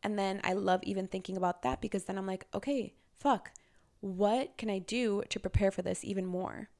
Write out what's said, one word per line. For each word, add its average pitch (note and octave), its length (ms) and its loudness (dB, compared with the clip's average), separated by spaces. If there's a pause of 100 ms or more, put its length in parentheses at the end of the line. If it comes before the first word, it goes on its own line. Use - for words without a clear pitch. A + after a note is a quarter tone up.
And G#3 160 -2
then G3 260 0
I F#3 80 2
love F#3+ 300 4
even F#3+ 240 -2
thinking F#3 320 -6
about F3+ 240 0
that C3 180 0
because G3 240 -2
then G3 140 -4
I'm F#3+ 80 -4
like, F#3+ 260 -4
"Okay, C4+ 400 -2 (260)
fuck, - 340 2 (480)
what G3+ 580 2
can A3 100 -4
I G3 100 0
do G#3 520 0
to G3+ 100 -4
prepare F#3+ 300 4
for - 100 -6
this F#3 240 -2
even F#3+ 220 -2
more?" F3+ 420 -4 (100)